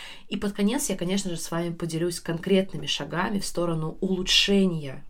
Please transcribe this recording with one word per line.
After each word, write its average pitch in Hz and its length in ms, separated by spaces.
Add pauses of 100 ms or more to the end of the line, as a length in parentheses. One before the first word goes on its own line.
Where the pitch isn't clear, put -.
(280)
И - 80
под 202 160
конец 220 380
я, 190 60
конечно 190 320
же, 170 80
с - 140
вами 170 240
поделюсь 170 460
конкретными 175 640
шагами 185 540
в 190 40
сторону 160 560
улучшения 180 1080